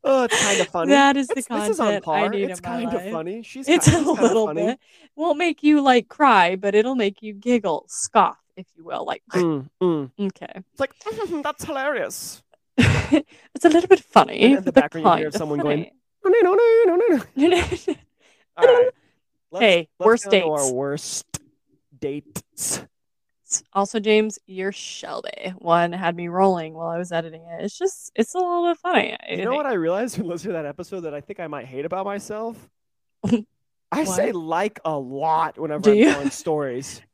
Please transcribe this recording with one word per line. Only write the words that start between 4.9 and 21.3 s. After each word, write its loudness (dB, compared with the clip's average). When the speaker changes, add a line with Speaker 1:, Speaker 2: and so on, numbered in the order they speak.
Speaker 2:
Won't -2
make -4
you, 4
like, 2
cry, 4
but -2
it'll 2
make -2
you -12
giggle, -2
scoff, 0
if -18
you -20
will, -10
like, -8
Speaker 1:
Mm, -2
mm. -2
Speaker 2:
Okay. -8
Speaker 1:
It's -20
like, -6
"Mm-hmm, -8
that's -10
hilarious." -8
Speaker 2:
<laughs> -
It's -4
a 8
little 4
bit 6
funny, 2
Speaker 1:
And 8
in -6
the -2
Speaker 2:
but 8
Speaker 1:
background, -4
you 6
hear -6
Speaker 2:
kinda -8
Speaker 1:
someone -4
going, 0
Speaker 2:
funny. -14
Speaker 1:
"No, 4
no, 4
no, 4
no, -
no, 2
no." 4
Speaker 2:
<laughs> -8
Speaker 1:
All 6
right. 6
Let's, 0
Speaker 2:
Hey, 4
Speaker 1:
let's 2
Speaker 2:
worst 4
Speaker 1:
get 6
on 6
to -2
our 0
Speaker 2:
dates. 0
Speaker 1:
worst -6